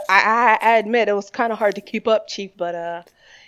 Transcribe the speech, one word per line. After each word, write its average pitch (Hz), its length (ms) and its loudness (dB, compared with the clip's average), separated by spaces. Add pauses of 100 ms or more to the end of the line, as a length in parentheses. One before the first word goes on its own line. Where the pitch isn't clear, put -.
I, 220 500 4
I, - 40 -
I 226 160 4
admit 214 300 0
it 208 40 2
was 202 180 -4
kinda 233 260 -4
hard 208 180 0
to 196 80 -12
keep - 260 -6
up, 220 180 2
Chief, 196 300 -12
but, 175 180 -6
uh, 170 280 -8 (460)